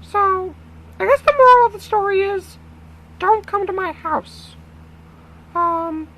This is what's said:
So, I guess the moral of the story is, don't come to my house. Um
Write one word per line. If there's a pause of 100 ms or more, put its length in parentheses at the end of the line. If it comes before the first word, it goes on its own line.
So, (440)
I
guess
the
moral
of
the
story
is, (600)
don't
come
to
my
house. (960)
Um